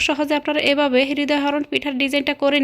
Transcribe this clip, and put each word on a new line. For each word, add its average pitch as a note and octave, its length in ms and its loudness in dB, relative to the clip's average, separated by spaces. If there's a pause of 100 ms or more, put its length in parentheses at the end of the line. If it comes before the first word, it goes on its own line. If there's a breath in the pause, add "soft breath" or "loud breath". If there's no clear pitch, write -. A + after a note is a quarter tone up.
সহজে D4+ 320 -2
আপনারা D4 220 -2 (100)
এভাবে C#4 280 2 (100)
হৃদয়হরণ C#4+ 600 0
পিঠার C4+ 320 -4
ডিজাইনটা C#4+ 400 0
করে C#4+ 220 2